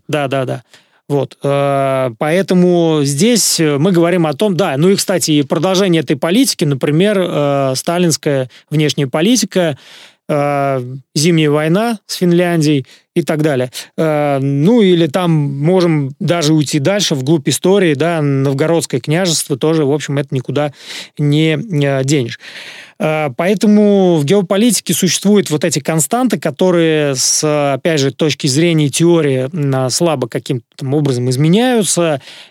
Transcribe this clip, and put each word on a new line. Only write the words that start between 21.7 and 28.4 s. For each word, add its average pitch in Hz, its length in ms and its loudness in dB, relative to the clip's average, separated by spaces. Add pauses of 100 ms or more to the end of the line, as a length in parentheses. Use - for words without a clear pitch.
денешь. 135 340 -2 (600)
Э, 156 380 -2
поэтому 202 800 4
в 147 80 0
геополитике 196 680 2
существуют 196 560 2
вот 147 140 -2
эти 151 160 -2
константы, 196 580 0
которые 160 800 2
с, 147 580 0
опять 156 260 0
же, 135 120 0
точки 156 340 -2